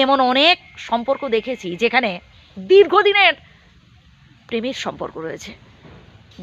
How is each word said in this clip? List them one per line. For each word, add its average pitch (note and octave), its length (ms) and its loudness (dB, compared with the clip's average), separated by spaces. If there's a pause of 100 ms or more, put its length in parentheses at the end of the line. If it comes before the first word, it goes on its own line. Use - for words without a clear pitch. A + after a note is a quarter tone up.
এমন C4+ 140 2 (120)
অনেক D4+ 260 2 (300)
সম্পর্ক A#3 340 -4 (140)
দেখেছি A3 400 -6
যেখানে A#3 360 -2 (460)
দীর্ঘদিনের F#4+ 760 4 (1120)
প্রেমের A#3+ 340 -8
সম্পর্ক - 380 -10
রয়েছে, D#3+ 340 -14 (920)